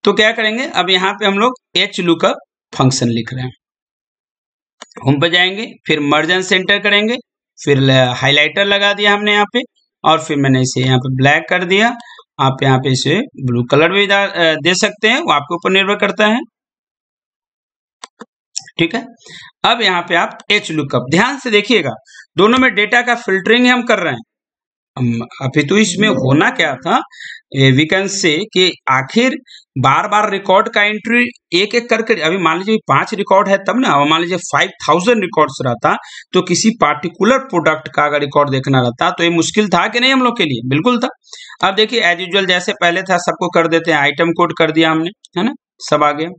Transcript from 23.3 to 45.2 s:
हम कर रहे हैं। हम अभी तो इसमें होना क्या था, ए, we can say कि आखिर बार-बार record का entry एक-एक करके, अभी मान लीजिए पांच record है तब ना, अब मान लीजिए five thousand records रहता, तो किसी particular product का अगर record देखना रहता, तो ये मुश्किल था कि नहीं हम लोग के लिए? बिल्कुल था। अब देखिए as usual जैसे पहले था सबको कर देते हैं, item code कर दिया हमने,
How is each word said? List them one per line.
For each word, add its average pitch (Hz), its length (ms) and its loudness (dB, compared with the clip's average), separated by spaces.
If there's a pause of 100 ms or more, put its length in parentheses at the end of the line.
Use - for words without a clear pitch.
हम 247 160 2
कर 226 160 0
रहे 160 140 -2
हैं। 113 200 -12 (640)
हम 117 220 -2 (220)
अभी 139 220 0
तो 185 140 0
इसमें 202 320 2
होना 156 400 2
क्या 160 260 -2
था, 190 260 -2 (560)
ए, 135 140 4
we 156 260 2
can 196 160 -2
say 160 260 0 (140)
कि 185 180 2 (200)
आखिर 220 420 0 (440)
बार-बार 196 540 0
record 196 380 2
का 214 140 0
entry 214 420 0 (360)
एक-एक 226 280 -2
करके, 220 320 0
अभी 160 160 0
मान 165 200 0
लीजिए 202 200 0
पांच 160 360 0
record 196 360 2
है 196 80 2
तब 196 220 -2
ना, 262 100 0
अब 143 180 2
मान 160 140 2
लीजिए 175 160 -4
five 165 320 -2
thousand 190 520 0
records 156 440 -2
रहता, 131 320 0 (360)
तो 185 80 4
किसी 180 280 0
particular 180 680 0
product 160 580 -2
का 147 100 2
अगर 147 140 0
record 143 300 0
देखना 135 320 0
रहता, 123 300 0
तो 180 120 -4
ये 170 60 2
मुश्किल 170 400 0
था 175 180 2
कि 226 120 -4
नहीं 262 140 2
हम 262 100 2
लोग 240 140 0
के 196 60 0
लिए? 127 260 -4
बिल्कुल 196 300 0
था। 254 80 -2 (600)
अब 196 80 -2
देखिए 220 260 0
as 175 200 0
usual 190 260 -2
जैसे 180 260 -2
पहले 175 300 0
था 185 140 0
सबको 175 320 -4
कर 170 180 2
देते 165 240 0
हैं, 151 80 2
item 143 320 0
code 170 260 0
कर 160 140 2
दिया 160 200 2
हमने, 165 480 -6